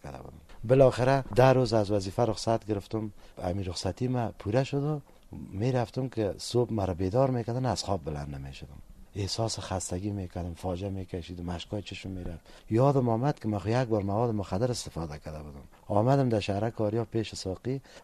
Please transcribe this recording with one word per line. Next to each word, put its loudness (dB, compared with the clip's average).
کرده -12
بودم. -16
بالاخره 6
ده 10
روز 4
از 4
وظیفه 0
رخصت 0
گرفتم. -4
همین -2
رخصتی -2
من 0
پوره 2
شد -2
و -2
می‌رفتم -2
که -2
صبح 0
مرا 0
بیدار 2
می‌کردن، -2
از 0
خواب -2
بلند -6
نمی‌شدم. -14
احساس -2
خستگی -4
می‌کردم، -6
فاجعه -4
می‌کشیدم، -8
اشکای -6
چشم -10
می‌رفت. -8
یادم 4
آمد 0
که -8
من 0
یک 0
بار 0
مواد 0
مخدر -2
استفاده -8
کرده -10
بودم. -14
آمدم 4
در 2
شهرک -2
آریا 0
پیش -4
ساقی، -6